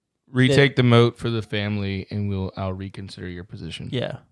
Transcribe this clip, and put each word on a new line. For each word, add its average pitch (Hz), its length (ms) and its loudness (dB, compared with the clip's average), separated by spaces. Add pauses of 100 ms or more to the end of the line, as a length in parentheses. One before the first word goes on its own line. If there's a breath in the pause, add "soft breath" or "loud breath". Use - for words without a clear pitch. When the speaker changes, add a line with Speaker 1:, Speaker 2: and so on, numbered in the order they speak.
(320)
Speaker 1:
Retake 135 440 4
the 135 60 4
moat 120 360 6
for 120 120 -4
the 113 120 -2
family, 101 680 -4
and 101 180 -4
we'll, 95 280 -4
I'll 95 160 -4
reconsider 98 560 -12
your 90 160 -12
position. - 480 -12
Speaker 2:
Yeah. 127 260 -4 (140)